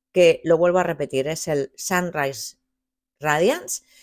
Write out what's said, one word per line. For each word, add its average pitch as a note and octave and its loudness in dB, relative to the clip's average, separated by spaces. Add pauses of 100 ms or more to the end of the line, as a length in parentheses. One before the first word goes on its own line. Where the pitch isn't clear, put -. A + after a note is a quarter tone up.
(140)
que E3+ 6
lo E3 4
vuelvo F3 2
a F3+ 2
repetir, C#3+ -4
es D#3+ -6
el C#3+ -4
Sunrise E3+ -6 (640)
Radiance. E3 -2 (200)